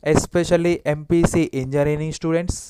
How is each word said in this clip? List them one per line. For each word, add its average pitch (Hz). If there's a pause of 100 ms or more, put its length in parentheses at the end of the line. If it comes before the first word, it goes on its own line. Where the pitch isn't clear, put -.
(140)
especially 170 (200)
ఎంపీసీ 165 (180)
ఇంజనీరింగ్ 147
స్టూడెంట్స్ 165 (100)